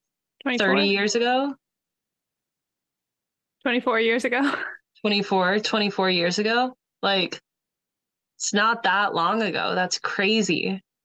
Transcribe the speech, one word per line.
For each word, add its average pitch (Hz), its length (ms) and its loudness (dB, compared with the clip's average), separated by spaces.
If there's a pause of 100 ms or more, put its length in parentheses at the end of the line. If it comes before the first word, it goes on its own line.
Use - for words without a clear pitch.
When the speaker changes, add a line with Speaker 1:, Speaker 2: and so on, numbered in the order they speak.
(420)
Speaker 1:
Twenty-four. 240 240 0
Speaker 2:
thirty 196 220 4
years 202 260 0
ago? 254 400 0 (2000)
Speaker 1:
Twenty-four 240 320 0
years 226 260 0
ago. 247 160 0
<laughs> 277 140 0 (460)
Speaker 2:
Twenty-four, 202 580 2
twenty-four 208 500 0
years 180 300 0
ago? 240 380 0 (260)
Like, 196 380 -2 (1000)
it's - 160 -8
not 220 300 0
that 190 280 2
long 185 300 0
ago. 180 320 -2
That's 185 240 -2
crazy. 190 840 0 (240)